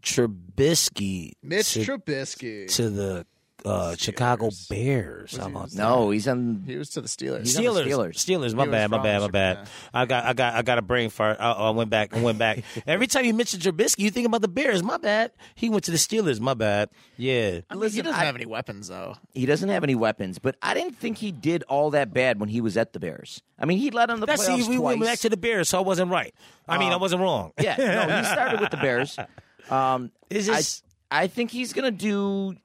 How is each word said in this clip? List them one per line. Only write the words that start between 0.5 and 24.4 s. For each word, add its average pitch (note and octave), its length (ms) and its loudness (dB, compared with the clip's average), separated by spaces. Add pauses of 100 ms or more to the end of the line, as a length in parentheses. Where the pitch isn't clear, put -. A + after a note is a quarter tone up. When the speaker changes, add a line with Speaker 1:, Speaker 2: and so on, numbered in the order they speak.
Speaker 2:
Mitch F#3 300 -2
Speaker 1:
to, A2+ 80 0
Speaker 2:
Trubisky. C3 920 -6
Speaker 1:
to A#2 140 2
the, G2 360 -4 (400)
uh, G2+ 40 -4 (240)
Speaker 2:
Steelers. - 60 -10
Speaker 1:
Chicago A#2+ 500 0 (200)
Bears? A2+ 640 -2
Speaker 2:
Was - 80 -10
Speaker 1:
How G2 80 -6
Speaker 2:
he - 40 -8
Speaker 1:
about F#2 120 -8
Speaker 2:
was - 100 -14
Speaker 1:
that? G2 100 -4
Speaker 3:
No, A#2 280 4
he's G#2+ 160 0
on A#2+ 400 0
Speaker 2:
He C3 100 -8
was D3 140 -10
to D3+ 100 -6
the A2 60 -10
Steelers. C3 320 -4
Speaker 3:
He's A#2+ 180 0
on A3+ 60 0
the B3 60 4 (120)
Speaker 1:
Steelers. C3 60 0
Speaker 3:
Steelers. B2 260 0
Speaker 1:
Steelers. D3 400 0
My B2 120 2
Speaker 2:
He D3 40 -2
was B2 80 2
Speaker 1:
bad. G#2 140 2
My A2 60 2
Speaker 2:
from - 60 0
Speaker 1:
bad. G#2+ 180 4
My G#2 40 0
Speaker 2:
Chicago. G2 60 -2
Speaker 1:
bad. G2 360 2 (240)
I B2 140 2
got, A#2+ 200 0
I B2 80 2
got, A#2+ 200 2
I A2+ 80 0
got A#2+ 160 2
a A#2 60 0
brain A#2 260 0
fart. G#2+ 300 0
I, A#2 120 2
I G#2+ 200 2
went A2+ 180 0
back. G#2+ 260 0
I A2+ 60 0
went A#2 160 2
back. A2+ 260 0 (100)
Speaker 3:
<laughs> - 120 -10
Speaker 1:
Every F#3+ 220 0
time C4 180 2
you A#3 80 4
mention G#3+ 260 -2
Trubisky, E3+ 420 2
you G#3 100 2
think A#3+ 160 0
about A3+ 140 2
the G#3+ 60 0
Bears. G3+ 360 0
My C4+ 140 -2
bad. A3+ 340 0 (240)
He A#3 140 -2
went G#3+ 160 0
to F3 60 -2
the E3 60 0
Steelers. F3 420 2
My C3 140 0
bad. G#2+ 360 2 (280)
Yeah. A#2 440 0 (100)
Speaker 2:
I - 20 -12
mean, F#3 80 -8
Speaker 3:
Listen, G#3+ 140 -2
Speaker 2:
he A3 80 -2
doesn't C#4+ 180 -2
Speaker 3:
I F3 40 2
Speaker 2:
have C#3 100 -2
any A#2+ 100 -8
weapons, A2 440 -8
though. F#2 260 -10 (180)
Speaker 3:
He B2+ 140 0
doesn't D3 220 2
have F#3 140 0
any C3+ 120 2
weapons, A2 420 0
but B2+ 240 -2
I - 140 0
didn't D4+ 220 -4
think A3+ 200 -6
he G#3+ 140 -6
did D#3+ 320 -2
all C#3+ 280 2
that C#3 220 2
bad B2 260 4
when G#2 100 -2
he A2+ 120 0
was A2 160 0
at A2+ 160 0
the - 60 -10
Bears. - 420 -10 (160)
I - 80 -2
mean, F3+ 140 4
he C#4 100 0
led A#3 200 2
them A#3 100 -2
the G#3 80 -2
Speaker 1:
That's, D4 180 2